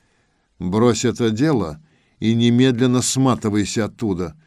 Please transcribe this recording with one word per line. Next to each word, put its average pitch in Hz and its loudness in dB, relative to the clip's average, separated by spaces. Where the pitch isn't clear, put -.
«Брось 107 0
это 113 0
дело 107 -2
и 113 0
немедленно 123 2
сматывайся 110 -2
оттуда. 90 -6